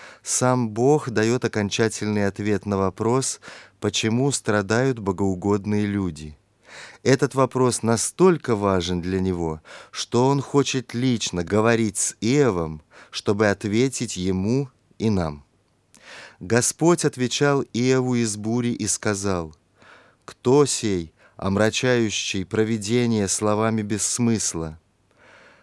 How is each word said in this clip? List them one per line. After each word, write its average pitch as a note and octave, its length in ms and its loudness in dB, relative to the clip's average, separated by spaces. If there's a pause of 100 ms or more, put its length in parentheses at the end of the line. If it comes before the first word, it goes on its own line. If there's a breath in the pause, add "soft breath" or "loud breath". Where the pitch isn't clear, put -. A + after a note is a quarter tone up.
(220 loud breath)
сам B2+ 480 0
Бог C3 400 2
дает A2+ 340 2
окончательный G#2 840 0
ответ G2+ 380 -2
на G2+ 140 -2
вопрос, A2 640 -2 (380 loud breath)
почему A#2 540 0
страдают A2+ 680 0
богоугодные G2 840 0
люди. E2+ 540 -6 (640 loud breath)
Этот C3 320 2
вопрос B2+ 480 2
настолько A#2+ 720 2
важен F#2 460 0
для F#2 180 -2
него, E2+ 400 -2 (300 loud breath)
что - 380 0
он C#3 120 2
хочет C3+ 540 -2
лично A#2 500 -2
говорить A2 540 2
с - 240 -4
Иовом, G2 580 0 (300 loud breath)
чтобы G#2 400 0
ответить A2+ 640 -2
ему F#2+ 540 -2 (280)
и A2 120 0
нам. D#2+ 340 -2 (960 loud breath)
Господь B2 640 2
отвечал C#3 560 0 (140)
Иову B2+ 400 2
из A2+ 240 0
бури A#2 320 -2
и A2 160 -4
сказал: G2 680 -2 (680 soft breath)
«Кто C#3 400 2
сей, F#2+ 480 -2 (240 soft breath)
омрачающий G#2 1080 0
провидение A2 840 0
словами A2 540 0
без G#2 220 -4
смысла? F#2+ 720 -2 (840 soft breath)